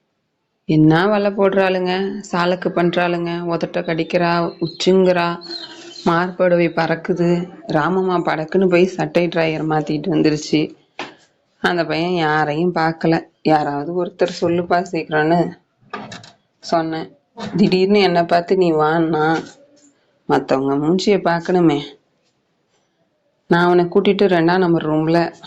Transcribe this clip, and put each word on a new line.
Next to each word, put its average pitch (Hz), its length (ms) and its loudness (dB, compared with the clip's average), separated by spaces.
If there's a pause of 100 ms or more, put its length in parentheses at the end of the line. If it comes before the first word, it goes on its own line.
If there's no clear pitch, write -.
(640)
என்ன 160 440 4
வலை 208 220 0
போடுறாளுங்க, 190 920 0 (120)
சாலக்கு 180 380 -2
பண்றாளுங்க, 175 720 -2
உதட்ட 175 420 -4
கடிக்கிறா, 170 800 -2
உச்சுங்கிறா, 175 800 0 (640)
மார்படவை 175 640 2
பறக்குது. 170 800 -2 (160)
ராமம்மா 175 520 0
படக்குன்னு 156 500 0
போய் 175 160 4
சட்டை 170 440 -2
டிராயர் 160 360 -2
மாத்திட்டு 156 440 -2
வந்துருச்சு. 151 720 0 (840)
அந்த 175 260 0
பையன் 160 260 -2
யாரையும் 156 640 0
பார்க்கல. 165 500 0 (180)
"யாராவது 151 640 0
ஒருத்தர் 180 360 -4
சொல்லுப்பா 175 520 0
சீக்கிரம்னு 160 600 0 (1080)
சொன்னேன். 160 560 -4 (400)
திடீர்னு 190 440 4
என்னை 175 240 2
பார்த்து 175 320 0
நீ 180 160 2
வான்னா, 156 720 0 (840)
மத்தவங்க 139 600 0
மூஞ்சியை 190 360 2
பார்க்கணுமே." 170 600 2 (1700)
நான் 175 140 4
அவனை 175 200 4
கூட்டிட்டு 196 420 2
ரெண்டாம் 175 320 2
நம்பர் 170 280 0
ரூம்ல, 156 340 0 (260)